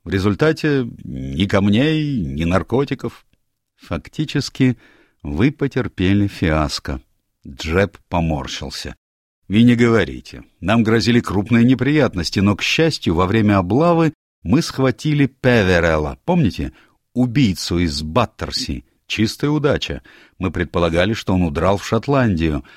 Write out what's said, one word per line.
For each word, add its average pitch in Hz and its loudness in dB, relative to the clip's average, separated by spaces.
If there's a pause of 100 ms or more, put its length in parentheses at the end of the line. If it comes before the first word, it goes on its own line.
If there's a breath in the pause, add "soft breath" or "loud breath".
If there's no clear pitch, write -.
В - -10
результате 135 0 (180)
ни 67 -4
камней, 127 2
ни 73 -4
наркотиков. 117 -2 (520)
Фактически, - -4 (460 soft breath)
вы 82 0
потерпели 101 -2
фиаско. 78 -2 (460)
Джеб 82 -4 (120)
поморщился. 76 -6 (540)
И 101 2
не 120 6
говорите. 90 0 (160)
Нам 110 2
грозили 113 2
крупные 107 2
неприятности, 123 0
но, 101 4
к - -10
счастью, 156 0
во 90 2
время 104 2
облавы 156 2 (300)
мы 107 2
схватили 143 0
Певерелла. 85 2
Помните? 113 0 (400 soft breath)
Убийцу 120 0
из 78 -2
Баттерси. 80 -4 (240)
Чистая 113 -2
удача. 139 -2 (360 loud breath)
Мы - -2
предполагали, 87 0
что 101 -2
он 92 2
удрал 85 0
в 98 -6
Шотландию. 104 0 (120 loud breath)